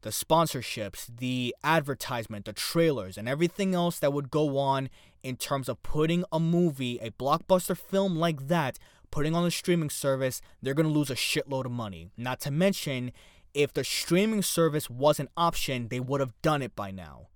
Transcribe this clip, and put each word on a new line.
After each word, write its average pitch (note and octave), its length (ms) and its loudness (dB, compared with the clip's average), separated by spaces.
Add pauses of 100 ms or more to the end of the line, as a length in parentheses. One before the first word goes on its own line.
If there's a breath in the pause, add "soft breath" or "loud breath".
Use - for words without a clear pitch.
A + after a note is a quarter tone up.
the A2 80 -8
sponsorships, C3 960 0 (100)
the B2+ 360 -2 (100)
advertisement, C3+ 800 -2
the G#2+ 80 -10
trailers, B2+ 640 0
and G#2+ 100 -6
everything F3 480 0
else F3 240 0
that C#3+ 140 2
would C#3+ 180 -4
go D3+ 260 2
on C3+ 320 0 (320 soft breath)
in C3 140 -6
terms C3+ 320 -4
of A#2+ 160 -6
putting E3 480 2
a D#3+ 80 0
movie, D#3+ 600 2
a A2+ 120 -8
blockbuster E3+ 680 2
film F#3+ 380 0
like D#3 320 0
that, D3+ 320 0 (320 soft breath)
putting D#3+ 240 0
on E3+ 100 2
a E3+ 60 2
streaming E3+ 380 0
service, C3+ 520 0 (200 soft breath)
they're C3 120 -2
gonna D#3 140 4
lose D3+ 220 2
a B2+ 60 -2
shitload C3+ 500 -2
of B2 60 -6
money. G2+ 440 -8
Not B2+ 260 -6
to C#3+ 100 -4
mention, C#3 600 0 (420 soft breath)
if C#3+ 200 2
the C3+ 100 0
streaming G#3 580 2
service D#3 480 0
was C#3 300 4
an D#3 160 -4
option, C3+ 540 0
they B2+ 100 -4
would C3 220 -2
have B2+ 200 -4
done D3+ 200 2
it A#2+ 140 -8
by G2+ 160 -8
now. D#2+ 440 -16